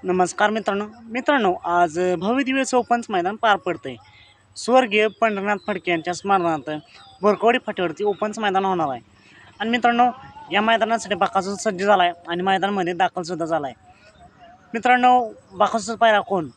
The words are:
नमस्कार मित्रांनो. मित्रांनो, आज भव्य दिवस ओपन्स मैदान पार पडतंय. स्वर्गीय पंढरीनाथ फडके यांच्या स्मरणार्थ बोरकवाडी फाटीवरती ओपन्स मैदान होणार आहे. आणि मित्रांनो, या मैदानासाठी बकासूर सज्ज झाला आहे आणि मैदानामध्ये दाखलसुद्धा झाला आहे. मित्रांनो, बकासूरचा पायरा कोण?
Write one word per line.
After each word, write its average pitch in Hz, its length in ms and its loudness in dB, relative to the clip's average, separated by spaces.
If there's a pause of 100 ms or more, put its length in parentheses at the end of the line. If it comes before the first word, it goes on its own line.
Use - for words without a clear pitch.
नमस्कार 185 460 0
मित्रांनो. 208 360 -2 (180)
मित्रांनो, 226 500 0
आज 170 460 0 (200)
भव्य 240 240 0
दिवस 262 320 -2
ओपन्स 240 340 0
मैदान 196 260 -2
पार 214 200 4
पडतंय. 160 400 -6 (600)
स्वर्गीय 220 520 2
पंढरीनाथ 208 480 -2 (120)
फडके 190 240 -4
यांच्या 175 220 -2
स्मरणार्थ 170 580 -2 (500)
बोरकवाडी 208 440 2
फाटीवरती 185 380 -4
ओपन्स 208 360 -4
मैदान 196 260 0
होणार 180 260 0
आहे. 120 100 -10 (580)
आणि 220 100 -4
मित्रांनो, 240 420 2 (400)
या 202 100 2
मैदानासाठी 220 540 0
बकासूर 190 380 -2
सज्ज 196 300 -4
झाला 202 200 4
आहे 175 80 2 (160)
आणि 175 140 -4
मैदानामध्ये 190 520 0
दाखलसुद्धा 170 520 -4
झाला 156 220 -2
आहे. 120 80 -12 (960)
मित्रांनो, 247 580 4 (200)
बकासूरचा 208 440 -2
पायरा 214 240 4
कोण? 180 380 -4